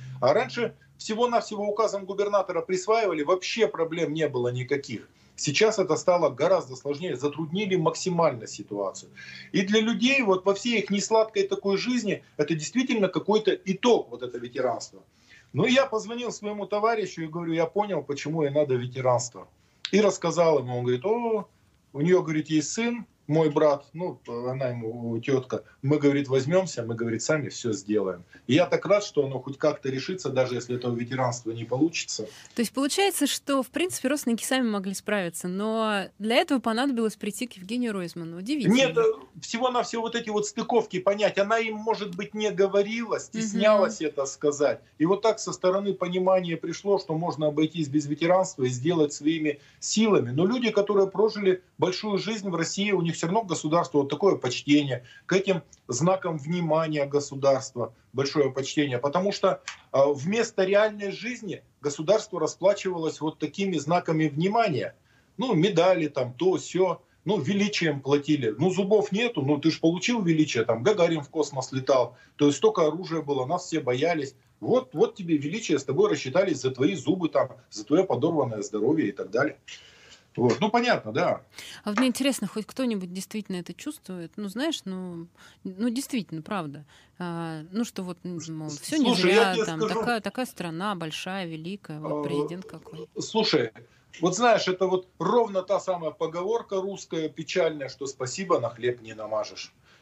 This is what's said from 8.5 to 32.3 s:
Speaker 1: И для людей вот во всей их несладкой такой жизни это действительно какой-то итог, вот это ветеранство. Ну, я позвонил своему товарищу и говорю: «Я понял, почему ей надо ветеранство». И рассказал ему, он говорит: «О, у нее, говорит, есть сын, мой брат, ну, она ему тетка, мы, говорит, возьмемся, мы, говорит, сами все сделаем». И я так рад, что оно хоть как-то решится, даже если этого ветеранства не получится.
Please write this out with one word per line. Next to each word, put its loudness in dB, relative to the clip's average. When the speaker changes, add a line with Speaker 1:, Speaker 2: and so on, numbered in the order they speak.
Speaker 1:
И 2
для 4
людей 2
вот 2
во 4
всей -2
их -4
несладкой 2
такой 0
жизни -2
это 0
действительно 0
какой-то 2
итог, 2
вот -12
это -8
ветеранство. -6
Ну, 2
я 6
позвонил -6
своему -8
товарищу 0
и -6
говорю: -6
«Я 2
понял, -2
почему -4
ей 2
надо 2
ветеранство». -2
И 6
рассказал 4
ему, -4
он -4
говорит: 0
«О, -2
у -4
нее, 4
говорит, -2
есть 0
сын, -2
мой 4
брат, 4
ну, -8
она -4
ему -4
тетка, -2
мы, 2
говорит, 4
возьмемся, 0
мы, -4
говорит, -2
сами 0
все -4
сделаем». -2
И 2
я 6
так 0
рад, 4
что 0
оно -6
хоть -10
как-то 0
решится, -4
даже 0
если -6
этого -2
ветеранства -2
не -8
получится. -2